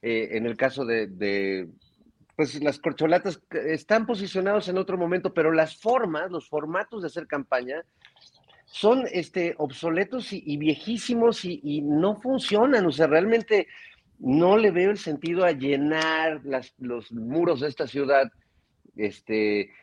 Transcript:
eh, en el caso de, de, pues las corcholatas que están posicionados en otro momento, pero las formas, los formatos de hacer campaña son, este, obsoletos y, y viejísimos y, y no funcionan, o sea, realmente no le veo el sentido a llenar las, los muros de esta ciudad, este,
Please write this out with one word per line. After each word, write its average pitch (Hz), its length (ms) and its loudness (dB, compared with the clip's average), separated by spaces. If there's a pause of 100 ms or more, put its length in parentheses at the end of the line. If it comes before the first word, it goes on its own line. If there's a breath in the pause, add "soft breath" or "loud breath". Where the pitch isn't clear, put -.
eh, 113 320 -2
en 113 120 -2
el 117 100 -4
caso 131 300 -2
de, 113 220 -2
de, 98 600 -4 (680)
pues 147 260 -2
las 143 160 0
corcholatas 165 600 0 (100)
que 156 240 -4
están 214 320 0
posicionados 196 640 -2
en 180 80 -2
otro 190 200 -2
momento, 180 360 -2
pero 160 180 4
las 160 240 2
formas, 190 560 -2
los 170 160 -8
formatos 170 540 -6
de 170 60 -6
hacer 160 200 -10
campaña 135 560 -4 (840 soft breath)
son, 240 440 2
este, 170 460 -4
obsoletos 170 760 -4
y, 190 140 -10
y 147 120 -4
viejísimos 226 840 0
y, 175 200 -6
y 147 180 -4
no 156 400 2
funcionan, 247 640 2
o 160 60 2
sea, 151 160 4
realmente 208 600 2 (520 loud breath)
no 170 380 6
le 214 140 6
veo 180 200 2
el 208 60 -4
sentido 170 460 -2
a 175 80 6
llenar 156 960 0
las, 131 340 -6
los 120 320 -8
muros 131 480 0
de 143 80 -2
esta 143 180 -4
ciudad, 135 460 2 (640)
este, 104 760 -2 (120)